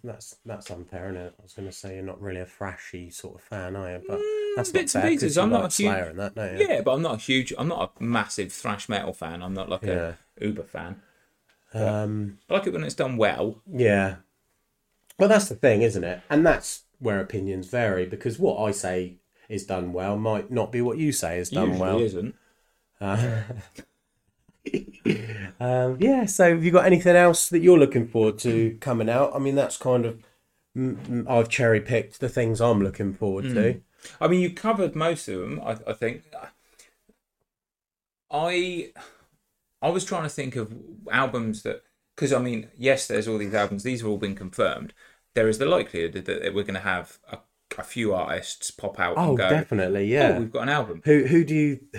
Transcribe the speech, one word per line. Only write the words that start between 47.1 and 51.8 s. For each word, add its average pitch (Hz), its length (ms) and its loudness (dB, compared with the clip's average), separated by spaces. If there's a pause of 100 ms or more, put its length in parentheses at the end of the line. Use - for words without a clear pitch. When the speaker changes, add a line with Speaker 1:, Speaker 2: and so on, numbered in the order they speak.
Speaker 2:
a, 95 80 -12 (380)
a 90 60 -10
few 110 300 -2
artists - 580 -4
pop - 280 -10
out 87 180 0
Speaker 1:
Oh, 165 120 2
Speaker 2:
and 135 80 4
go, 95 120 2
Speaker 1:
definitely, 98 560 0
yeah. 127 300 4
Speaker 2:
"Oh, - 40 -2
we've 113 120 -4
got - 120 -4
an 127 60 -2
album." 110 360 -4
Speaker 1:
Who, 151 200 6
who 160 180 6
do 151 120 0
you, 147 240 2 (200)